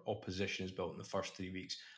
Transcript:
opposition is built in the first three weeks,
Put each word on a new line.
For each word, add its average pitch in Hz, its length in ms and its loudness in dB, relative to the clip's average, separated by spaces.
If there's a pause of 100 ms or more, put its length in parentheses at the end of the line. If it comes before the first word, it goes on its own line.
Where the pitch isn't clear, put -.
opposition 98 580 2
is 92 60 0
built 92 200 2
in - 60 -6
the 95 60 -4
first - 320 0
three 92 160 -2
weeks, 92 260 -2 (200)